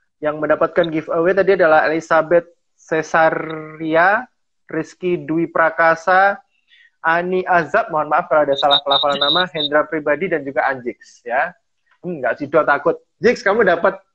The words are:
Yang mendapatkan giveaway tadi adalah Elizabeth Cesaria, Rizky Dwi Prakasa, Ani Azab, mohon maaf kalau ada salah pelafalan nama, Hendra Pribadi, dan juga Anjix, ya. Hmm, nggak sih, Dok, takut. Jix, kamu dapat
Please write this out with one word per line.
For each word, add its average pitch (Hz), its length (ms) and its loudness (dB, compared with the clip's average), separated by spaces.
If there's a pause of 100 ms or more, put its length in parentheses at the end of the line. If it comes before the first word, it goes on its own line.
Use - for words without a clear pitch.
(160)
Yang 151 220 -4
mendapatkan 156 500 0
giveaway 165 440 -2
tadi 190 240 2
adalah 156 320 4
Elizabeth 160 640 0 (240)
Cesaria, 160 1500 0 (420)
Rizky 170 520 -6
Dwi 156 280 -4
Prakasa, 170 920 2 (580)
Ani 180 460 -2
Azab, 175 440 0
mohon 151 220 -4
maaf 170 160 0
kalau 151 160 2
ada 139 160 0
salah 147 240 2
pelafalan 139 340 0
nama, 147 300 0
Hendra 151 400 -2
Pribadi, 151 400 -4
dan 160 160 -4
juga 135 240 -4
Anjix, 123 560 -8
ya. 139 320 -4 (460)
Hmm, 170 180 -10
nggak 123 180 -4
sih, 147 100 -10
Dok, 151 180 0
takut. 143 320 0 (200)
Jix, 202 240 0
kamu 214 220 2
dapat 185 360 0 (160)